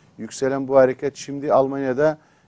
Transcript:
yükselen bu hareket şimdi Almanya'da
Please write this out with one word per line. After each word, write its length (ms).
yükselen 500
bu 80
hareket 400
şimdi 380
Almanya'da 640